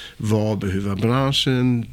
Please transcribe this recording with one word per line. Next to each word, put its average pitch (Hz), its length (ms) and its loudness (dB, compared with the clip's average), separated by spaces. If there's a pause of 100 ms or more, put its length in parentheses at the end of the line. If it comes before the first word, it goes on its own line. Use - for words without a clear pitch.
(180)
vad 107 420 0
behöver 98 360 -2
branschen, 127 960 2